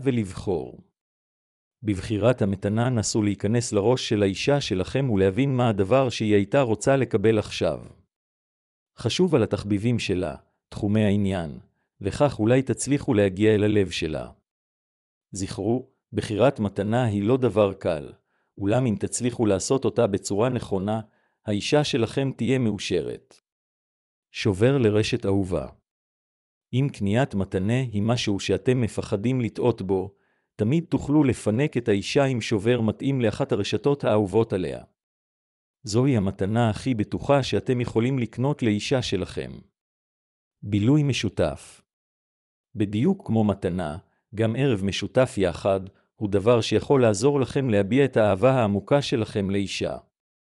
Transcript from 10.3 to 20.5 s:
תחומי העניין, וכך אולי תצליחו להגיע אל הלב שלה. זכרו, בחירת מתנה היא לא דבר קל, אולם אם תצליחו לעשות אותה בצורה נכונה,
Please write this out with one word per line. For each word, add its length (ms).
תחומי 360
העניין, 540
וכך 380
אולי 240
תצליחו 520
להגיע 400
אל 100
הלב 260
שלה. 400
זכרו, 600
בחירת 480
מתנה 440
היא 180
לא 140
דבר 360
קל, 400
אולם 280
אם 140
תצליחו 460
לעשות 380
אותה 220
בצורה 420
נכונה, 520